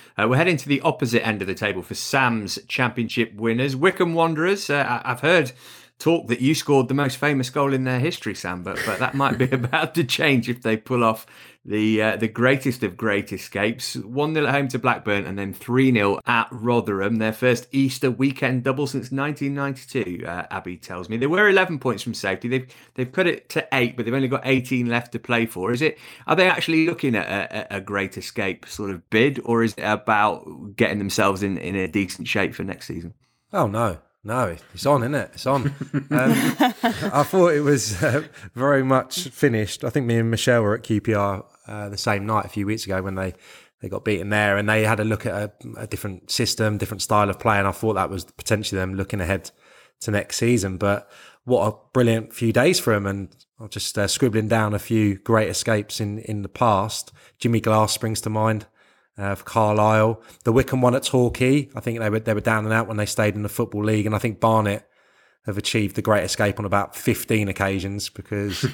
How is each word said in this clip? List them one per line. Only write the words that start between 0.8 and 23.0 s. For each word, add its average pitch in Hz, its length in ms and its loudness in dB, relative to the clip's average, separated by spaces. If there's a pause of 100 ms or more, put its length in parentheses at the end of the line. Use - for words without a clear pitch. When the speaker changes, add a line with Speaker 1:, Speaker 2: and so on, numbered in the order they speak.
Speaker 1:
opposite 120 440 0
end 104 160 -2
of 95 60 -4
the 95 80 -4
table 98 260 -2
for 90 140 -12
Sam's 117 720 0
championship 120 680 -2
winners. 117 400 0
Wycombe 175 380 2
Wanderers, 165 540 0
uh, 135 360 0
I, 127 80 -2
I've 123 80 -6
heard 156 320 4 (480)
talk 165 280 2
that 117 120 0
you 139 140 4
scored 139 320 4
the 131 80 -2
most 139 220 0
famous 139 340 0
goal 139 220 0
in 131 100 0
their 127 160 0
history, 123 360 -2
Sam, 90 280 -8
but, 95 240 -6
but 101 140 -4
that 131 140 -2
might 135 220 0
be 127 80 2
<laughs> 123 80 0
about 143 420 -2
to 165 100 2
change 131 440 2
if 120 140 -6
they 110 140 2
pull 120 260 -2
off 110 240 0 (380)
the, 107 360 2
uh, 107 160 2
the 110 120 0
greatest 123 560 0
of 98 120 -4
great 104 360 -2
escapes. 107 640 -4
One 131 360 -4
nil 151 140 0
at 135 80 0
home 143 140 0
to 131 100 -4
Blackburn 104 480 0
and 98 100 -8
then 98 160 -6
three 131 380 2
nil 101 340 2
at 117 280 0
Rotherham. 107 640 0
Their 110 160 0
first 123 400 0
Easter 135 400 0
weekend 131 500 0
double 135 240 -2
since 131 240 -6
nineteen 139 440 -4
ninety-two, 131 720 -6
uh, 87 280 -6
Abby 90 240 -8
tells 90 340 -12
me. 110 60 -2
They 123 100 0
were 190 220 4
eleven 185 320 4
points 113 240 -2
from 113 100 -6
safety. 98 340 -4
They've, 127 260 -4 (200)
they've 127 180 -6